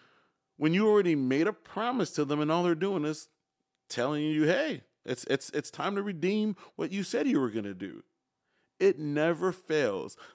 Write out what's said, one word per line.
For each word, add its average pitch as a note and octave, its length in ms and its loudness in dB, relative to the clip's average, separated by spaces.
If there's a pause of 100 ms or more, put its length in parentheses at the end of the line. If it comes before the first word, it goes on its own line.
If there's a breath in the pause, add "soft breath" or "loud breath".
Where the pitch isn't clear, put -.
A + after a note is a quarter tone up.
(580 soft breath)
when D#3 140 2
you G#3 160 4
already G3+ 260 6
made C#3 320 2
a G#3+ 60 0
promise A#3 600 -4
to D3+ 120 0
them D3 160 -2
and D3+ 100 0
all E3+ 120 2
they're F3 120 2
doing F3 300 -2
is D3+ 240 -6 (600)
telling D3 360 -2
you, D#3 200 2
"Hey, G#3+ 380 0 (220)
it's, - 200 -6
it's, - 260 -2
it's - 200 -6
time F3+ 260 -4
to G3 60 -2
redeem G3+ 540 -2 (200 loud breath)
what D#3+ 140 -4
you F#3+ 120 -4
said C#4+ 240 -2
you A3 140 4
were B2 100 0
gonna G2+ 240 -6
do." F#2 280 -12 (760)
It F#3+ 200 4
never D#3 540 0
fails. A#2+ 640 -2 (180 loud breath)